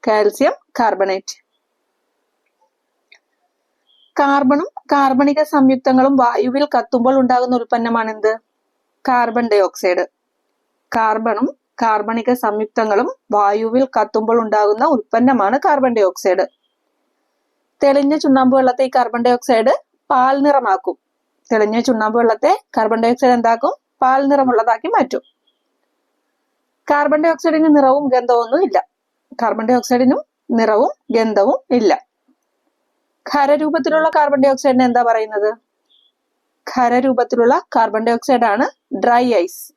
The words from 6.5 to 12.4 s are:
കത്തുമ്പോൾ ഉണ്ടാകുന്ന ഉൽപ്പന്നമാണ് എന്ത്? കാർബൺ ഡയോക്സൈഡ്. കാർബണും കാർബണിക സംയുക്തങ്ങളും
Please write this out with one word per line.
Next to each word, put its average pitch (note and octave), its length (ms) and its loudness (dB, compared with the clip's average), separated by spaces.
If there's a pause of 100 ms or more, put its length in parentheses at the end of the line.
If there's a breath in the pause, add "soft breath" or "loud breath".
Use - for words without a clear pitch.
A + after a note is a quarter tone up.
കത്തുമ്പോൾ A#3+ 400 0
ഉണ്ടാകുന്ന B3 380 0
ഉൽപ്പന്നമാണ് A#3 540 -2
എന്ത്? A3 220 -2 (760)
കാർബൺ A#3+ 400 0
ഡയോക്സൈഡ്. F#3 560 0 (880)
കാർബണും A3 560 -2 (340)
കാർബണിക A3+ 500 -2
സംയുക്തങ്ങളും A3 760 -2 (220)